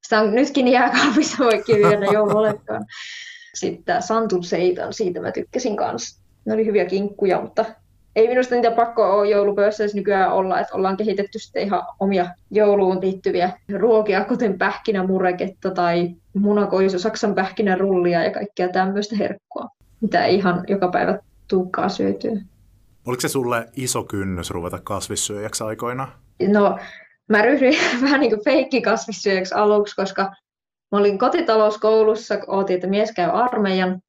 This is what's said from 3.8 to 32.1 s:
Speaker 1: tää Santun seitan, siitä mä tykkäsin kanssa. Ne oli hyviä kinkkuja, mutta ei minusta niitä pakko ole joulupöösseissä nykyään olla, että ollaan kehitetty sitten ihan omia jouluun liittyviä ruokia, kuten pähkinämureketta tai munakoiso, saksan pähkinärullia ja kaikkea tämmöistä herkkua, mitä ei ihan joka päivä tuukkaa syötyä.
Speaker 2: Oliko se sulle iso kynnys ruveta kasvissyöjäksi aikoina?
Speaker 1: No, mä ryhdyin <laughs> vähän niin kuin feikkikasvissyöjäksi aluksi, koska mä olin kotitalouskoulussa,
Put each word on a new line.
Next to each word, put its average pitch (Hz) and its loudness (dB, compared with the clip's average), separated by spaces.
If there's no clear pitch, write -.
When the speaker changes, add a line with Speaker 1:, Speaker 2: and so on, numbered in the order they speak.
Speaker 1:
tää 175 0
Santun 202 -2
seitan, 180 -2
siitä 180 -4
mä 185 -4
tykkäsin 247 -4
kanssa. - -6
Ne 214 -4
oli 220 0
hyviä 202 2
kinkkuja, 190 -2
mutta - -4
ei 226 6
minusta 254 2
niitä 240 4
pakko 233 2
ole 202 2
joulupöösseissä 202 2
nykyään 190 2
olla, 185 0
että - -6
ollaan 190 0
kehitetty 202 -4
sitten - -6
ihan 196 -2
omia 196 0
jouluun 196 4
liittyviä 185 -2
ruokia, 214 2
kuten 226 -2
pähkinämureketta 190 -2
tai 175 0
munakoiso, 196 2
saksan 214 -2
pähkinärullia 185 0
ja - 0
kaikkea 185 -4
tämmöistä 190 -2
herkkua, - -6
mitä 202 0
ei - 4
ihan 180 0
joka 190 0
päivä 185 0
tuukkaa 185 -2
syötyä. 202 -4
Speaker 2:
Oliko 127 -6
se 156 -2
sulle 120 -2
iso 123 -4
kynnys 95 -6
ruveta 87 -6
kasvissyöjäksi 104 -6
aikoina? 120 -6
Speaker 1:
No, 202 2
mä 214 4
ryhdyin 262 4
<laughs> 240 -2
vähän 277 2
niin 240 2
kuin 208 -2
feikkikasvissyöjäksi 220 0
aluksi, 208 2
koska 196 -4
mä 202 2
olin 202 2
kotitalouskoulussa, 214 2